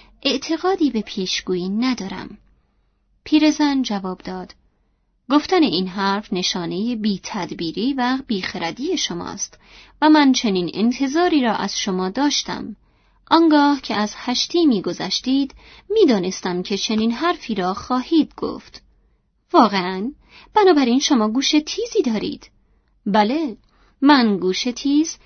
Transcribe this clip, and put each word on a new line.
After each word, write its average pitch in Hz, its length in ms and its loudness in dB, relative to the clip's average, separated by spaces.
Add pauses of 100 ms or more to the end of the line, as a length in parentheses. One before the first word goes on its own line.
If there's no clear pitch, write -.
(220)
اعتقادی 320 680 0
به 220 120 -2
پیشگویی 185 640 -4
ندارم." 196 720 -4 (840)
پیرزن 294 580 2
جواب 190 360 -6
داد: 185 360 -12 (760)
"گفتن 294 320 2
این 185 260 0
حرف 196 440 -2
نشانهٔ 185 640 -4
بی‌تدبیری 202 960 -4
و 262 320 -2
بیخردی 202 680 -4
شماست - 640 -8 (440)
و 311 80 6
من 285 220 8
چنین 190 420 0
انتظاری 269 680 0
را 226 120 0
از - 240 -4
شما 185 300 -2
داشتم. 214 680 -4 (540)
آنگاه 294 500 6
که - 140 -8
از 208 220 -2
هشتی 320 500 -2
می‌گذشتید، 226 880 -2 (360)
می‌دانستم 190 720 2
که 196 140 -4
چنین 220 360 -2
حرفی 311 420 -4
را 185 200 -2
خواهید 254 640 0
گفت." - 460 -10 (680)
"واقعاً؟ 196 600 2 (420)
بنابراین 294 460 4
شما 220 280 2
گوش 262 220 -2
تیزی 370 520 -2
دارید." 214 480 -4 (560)
بله، 214 500 0 (460)
من 254 340 6
گوش 185 260 -2
تیز 285 640 -2